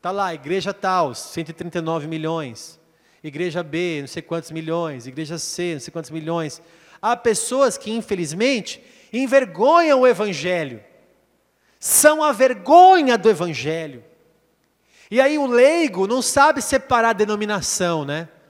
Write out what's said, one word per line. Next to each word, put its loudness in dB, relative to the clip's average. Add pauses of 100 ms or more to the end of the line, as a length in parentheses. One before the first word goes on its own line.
Tá -6
lá, -4
igreja -6
tal, -2
cento -10
e -14
trinta -8
e -8
nove -4
milhões. -8 (420)
Igreja -6
B, -6
não -12
sei -12
quantos -8
milhões. -6
Igreja -12
C, -8
não -10
sei -16
quantos -12
milhões. -8 (400)
Há 0
pessoas 0
que, -12
infelizmente, -4 (300)
envergonham 2
o 6
Evangelho. -2 (1000)
São 4
a 2
vergonha 6
do 4
Evangelho. -4 (1040)
E 2
aí 2
o 0
leigo 2
não -2
sabe 2
separar 0
a 0
denominação, -2
né? -8 (220)